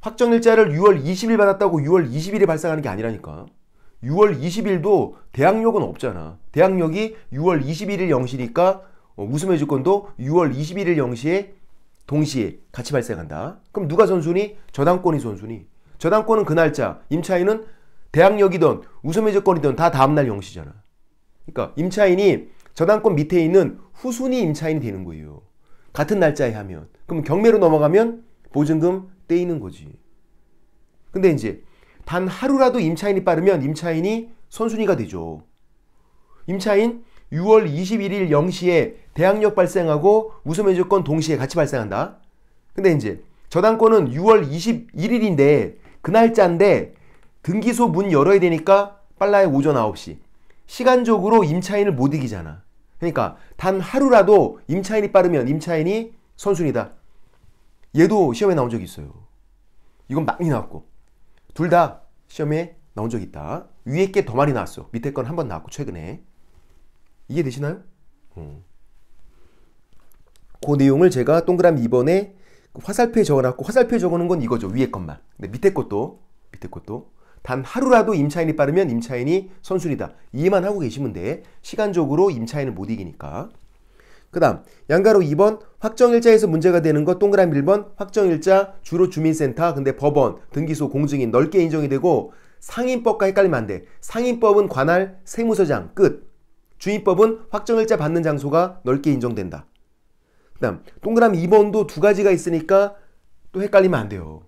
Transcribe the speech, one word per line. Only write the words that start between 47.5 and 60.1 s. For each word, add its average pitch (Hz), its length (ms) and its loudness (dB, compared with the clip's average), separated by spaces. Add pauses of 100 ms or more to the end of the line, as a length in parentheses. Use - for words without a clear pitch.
문 185 220 -2
열어야 170 280 4
되니까 180 600 2 (180)
빨라야 202 280 4
오전 139 300 2
아홉 107 200 -2
시. 78 220 -16 (460)
시간적으로 233 800 2
임차인을 185 500 -2
못 135 200 0
이기잖아. 98 500 -8 (340)
그러니까 139 400 -4 (200)
단 190 220 -2
하루라도 214 880 4
임차인이 202 440 -2
빠르면 175 360 4
임차인이 170 680 -2 (220)
선순위다. 147 580 -2 (1040)
얘도 175 360 4
시험에 190 220 0
나온 127 140 0
적이 107 160 -8
있어요. 73 280 -18 (920)
이건 143 180 -4